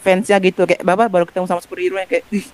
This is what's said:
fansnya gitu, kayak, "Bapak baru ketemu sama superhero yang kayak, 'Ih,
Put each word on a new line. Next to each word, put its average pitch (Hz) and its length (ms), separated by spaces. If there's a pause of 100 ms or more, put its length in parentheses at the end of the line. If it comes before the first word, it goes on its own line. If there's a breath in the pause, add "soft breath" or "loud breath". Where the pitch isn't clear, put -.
fansnya 196 400
gitu, 185 240
kayak, 175 160
"Bapak 190 240
baru 185 240
ketemu 185 160
sama 175 160
superhero 180 320
yang 190 160
kayak, 170 160
'Ih, 196 280